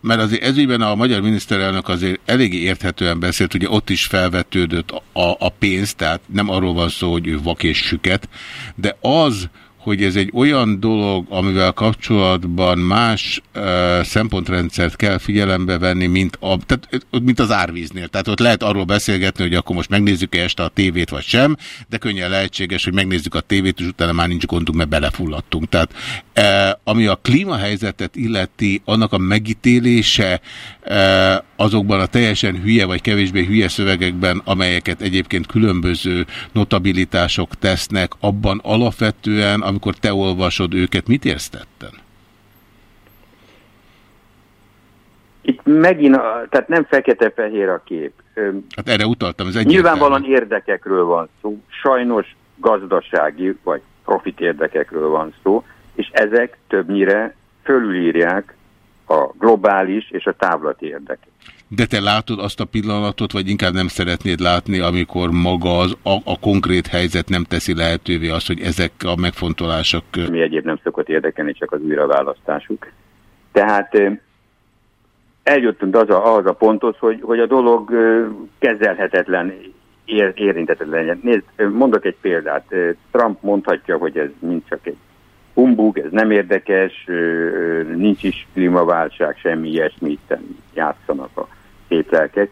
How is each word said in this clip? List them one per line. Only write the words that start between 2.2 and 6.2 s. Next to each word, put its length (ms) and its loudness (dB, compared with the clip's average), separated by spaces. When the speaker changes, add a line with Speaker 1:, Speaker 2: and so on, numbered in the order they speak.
Speaker 1:
eléggé 340 2
érthetően 640 -2
beszélt, 340 0
ugye 160 -2
ott 200 0
is 160 -2
felvetődött 840 -2
a, 300 -8
a, 180 2
a 100 -2
pénz, 360 -2
tehát 320 -2